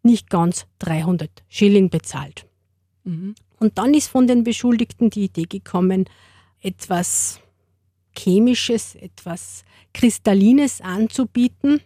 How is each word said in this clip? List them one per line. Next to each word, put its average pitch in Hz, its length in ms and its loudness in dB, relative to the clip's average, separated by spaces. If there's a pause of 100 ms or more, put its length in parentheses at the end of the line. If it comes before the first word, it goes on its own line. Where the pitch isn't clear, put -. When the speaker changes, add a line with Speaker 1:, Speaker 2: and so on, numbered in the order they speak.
Speaker 1:
nicht 233 240 4
ganz 175 380 -2 (120)
dreihundert 165 680 -4
Schilling 202 420 4
bezahlt. - 560 -8 (600)
Speaker 2:
Mhm. 185 300 -10 (220)
Speaker 1:
Und 220 200 0
dann 247 160 0
ist 302 160 0
von 254 180 2
den 240 160 2
Beschuldigten 233 680 -2
die 208 140 -4
Idee 165 220 -4
gekommen, 185 600 -2 (540)
etwas - 800 -6 (760)
Chemisches, 226 800 0
etwas - 680 -16 (300)
Kristallines 226 880 2
anzubieten 240 1040 -2